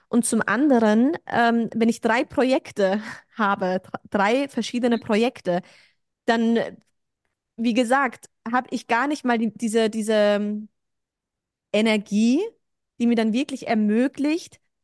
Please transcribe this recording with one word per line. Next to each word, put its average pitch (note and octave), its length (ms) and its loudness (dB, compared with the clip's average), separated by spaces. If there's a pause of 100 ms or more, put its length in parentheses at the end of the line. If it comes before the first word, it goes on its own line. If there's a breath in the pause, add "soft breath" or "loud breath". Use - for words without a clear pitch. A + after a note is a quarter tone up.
Und A#3+ 180 0
zum A3 200 0
anderen, A#3 720 4 (120)
ähm, A#3 460 0
wenn A3+ 160 0
ich A3+ 120 -4
drei A#3+ 220 0
Projekte A3+ 800 -2 (160 loud breath)
<laughs> - 180 -20
habe, G3 480 -2
dr-, - 260 -12
drei A3+ 380 0
verschiedene A#3 500 -2
Projekte, G#3 640 -2 (640 soft breath)
dann, A3+ 320 2 (960)
wie A#3 180 0
gesagt, B3+ 540 -2 (220)
hab B3+ 220 -2
ich - 140 -8
gar A#3+ 220 0
nicht D4 160 -6
mal A#3+ 140 2
die, A3 180 -2
diese, A3+ 340 0
diese, A3 240 -4
ähm, G#3 540 0 (1040)
Energie, G#3+ 680 2 (580)
die A#3 80 0
mir A#3 100 2
dann A3 160 0
wirklich C4 360 -4
ermöglicht, B3+ 920 0 (240)